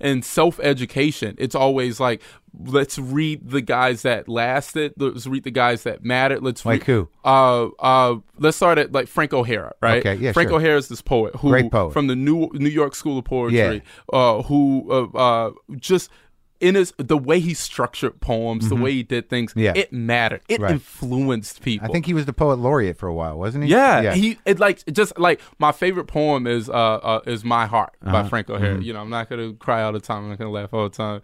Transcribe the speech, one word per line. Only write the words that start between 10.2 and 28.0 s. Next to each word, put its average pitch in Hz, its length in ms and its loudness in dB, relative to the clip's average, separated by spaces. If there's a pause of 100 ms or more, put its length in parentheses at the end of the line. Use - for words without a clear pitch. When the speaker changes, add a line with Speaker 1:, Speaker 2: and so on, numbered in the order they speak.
Speaker 2:
yeah, 123 120 0
Speaker 1:
Frank 170 180 2
Speaker 2:
sure. 160 80 2
Speaker 1:
O'Hara 156 180 4
is 139 120 0
this 117 120 -12
poet 113 360 0
who, 143 140 2
Speaker 2:
Great 127 200 4
poet. 92 220 0
Speaker 1:
from 143 160 0
the 127 80 0
New, 156 380 2
New 143 160 -2
York 147 260 0
School 139 220 -4
of 123 60 -6
Poetry, 120 320 0
Speaker 2:
Yeah. 110 640 -2
Speaker 1:
uh, 117 240 2
who, 139 480 2
uh, 120 260 0
uh, 117 340 2 (260)
just 180 340 0 (500)
in 185 140 4
his, 185 240 2
the 143 180 2
way 147 240 2
he 165 140 -2
structured - 640 -4
poems, 113 480 -2
the 107 60 2
Speaker 2:
Mm-hmm. 120 100 0
Speaker 1:
way 139 80 0
he 127 100 -2
did 117 280 -6
things, 120 260 -4
Speaker 2:
Yeah. 107 180 4
Speaker 1:
it 127 200 -2
mattered. 117 520 0
It 220 140 0
Speaker 2:
Right. 180 120 0
Speaker 1:
influenced 127 920 -4
people. 110 260 -4
Speaker 2:
I - 20 -6
think 165 140 -2
he 175 80 -2
was 151 140 0
the 135 80 -6
poet 143 240 2
laureate 120 400 0
for 95 100 -8
a 85 60 -4
while, 80 240 -6
wasn't 120 260 -4
he? 147 60 2
Speaker 1:
Yeah, 220 320 6
Speaker 2:
Yeah. 101 120 2
Speaker 1:
he, 214 300 2
it, 196 140 2
like, 202 340 2
just, 196 260 0
like, 170 220 2 (180)
my 151 140 4
favorite 180 320 -2
poem 147 420 0
is, 120 220 -2
uh, - 40 -6
uh, 113 520 0
is 117 220 -6
My 117 180 2
Heart 110 300 -2 (100)